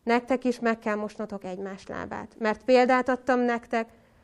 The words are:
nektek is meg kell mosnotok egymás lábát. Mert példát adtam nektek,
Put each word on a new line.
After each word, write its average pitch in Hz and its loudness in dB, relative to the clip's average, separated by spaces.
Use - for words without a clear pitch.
nektek 240 0
is 240 0
meg 226 -2
kell 214 -4
mosnotok 208 -8
egymás 190 -10
lábát. - -10
Mert 214 -2
példát 254 4
adtam 247 0
nektek, 233 -2